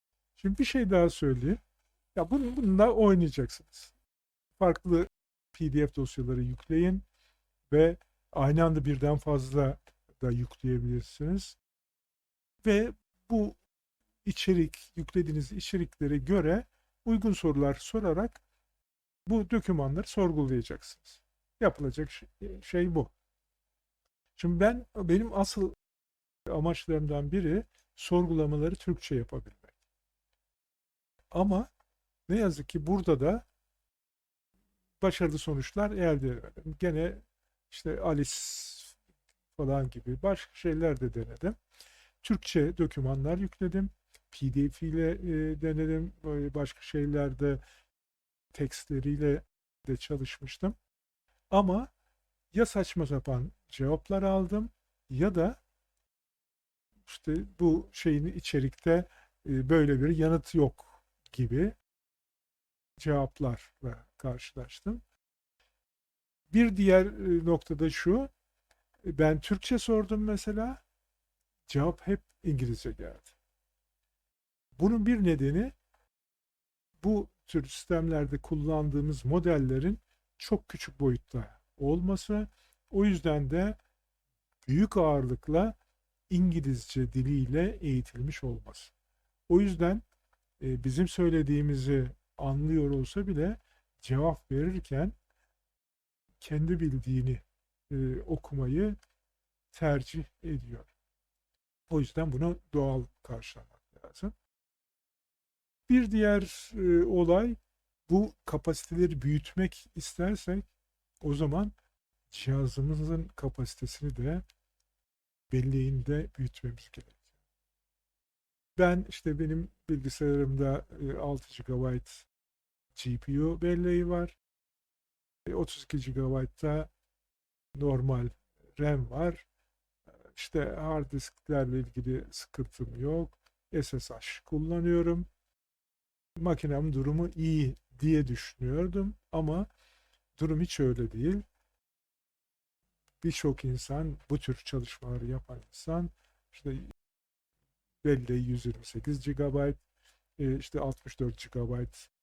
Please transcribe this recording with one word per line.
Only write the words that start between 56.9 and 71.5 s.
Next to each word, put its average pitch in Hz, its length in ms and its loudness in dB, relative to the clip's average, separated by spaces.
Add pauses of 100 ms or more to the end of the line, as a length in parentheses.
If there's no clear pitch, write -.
işte 165 380 -4 (140)
bu 170 340 2
şeyin 151 320 0
içerikte, 165 800 0 (420)
e, 131 200 0
böyle 143 320 6
bir 156 160 2
yanıt 160 380 2
yok - 480 0 (280)
gibi 131 420 0 (1300)
cevaplarla 131 1080 -4 (100)
karşılaştım. 131 840 -10 (1500)
Bir 220 240 6
diğer, 190 280 8
e, 190 400 0
noktada 160 440 2
şu, 233 400 0 (760)
e, 160 120 -6
ben 156 240 4
Türkçe - 360 -2
sordum 214 460 0
mesela, 214 600 -4 (840)